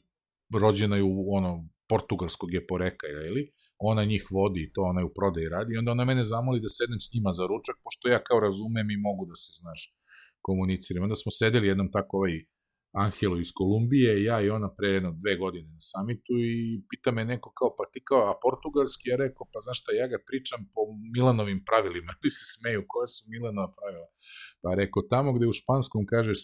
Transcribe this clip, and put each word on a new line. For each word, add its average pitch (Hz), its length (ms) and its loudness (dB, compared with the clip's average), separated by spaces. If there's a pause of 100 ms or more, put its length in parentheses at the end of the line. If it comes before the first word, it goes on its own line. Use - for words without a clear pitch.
(540)
rođena 104 420 4
je 101 80 4
u, 98 300 2
ono, 87 360 0 (200)
portugalskog 90 640 -2
je 85 140 -2
poreka, 90 400 -2
je 76 240 -8
li? 143 220 -4 (260)
Ona 107 260 2
njih 104 260 0
vodi 95 320 2
i 76 100 -10
to, 98 80 -2
ona 92 200 2
je 90 40 2
u - 80 -6
prodaji 82 360 0
radi, 107 240 -4
i 113 40 -2
onda 117 140 0
ona 123 140 2
mene 127 180 2
zamoli 117 380 0
da 107 80 -4
sednem 120 300 -2
s - 140 -8
njima 101 200 2
za 90 120 -2
ručak, 107 380 -2
pošto - 260 -4
ja 113 140 4
kao 120 160 4
razumem 107 500 0
i 104 80 -2
mogu 101 280 -2
da 85 100 -16
se, - 160 -10 (100)
znaš, 82 340 -16 (460)
komuniciram. 92 640 0
Onda 107 120 0
smo 107 160 -4
sedeli 113 360 4
jednom 98 240 2
tako, 95 260 -2
ovaj, 85 280 0 (480)
Angelo 98 460 0
iz 87 160 -4
Kolumbije, 110 680 4
ja 113 180 2
i 101 80 4
ona 104 260 -2
pre 101 140 0
jedno 92 220 2
dve 90 260 -2
godine 87 320 -4
na 80 100 -20
samitu 113 600 -6
i 117 480 -2
pita - 240 -2
me 113 140 0
neko 120 280 -6
kao, - 240 0
„Pa 101 80 -2
ti - 220 -16
kao, 120 240 4
a - 100 -2
portugalski?” 135 680 -2
Ja 123 80 2
rekao, 131 360 -4
„Pa 110 80 -10
znaš 123 180 -8
šta, - 120 -6
ja 117 160 0
ga 120 100 -4 (100)
pričam 123 440 -8
po 110 100 -4 (300)
Milanovim 113 540 2
pravilima.” 90 480 0
<laughs> - 40 -16
Oni - 120 0
se - 240 -4
smeju, 110 340 -4
„Koja 120 200 -4
su - 200 -14
Milanova 107 480 -6
pravila?” 90 320 -12 (540)
Pa 90 140 0
rekao, 98 340 0
„Tamo 131 240 2
gde 117 140 2
u 113 60 2
španskom 123 520 0
kažeš 113 380 0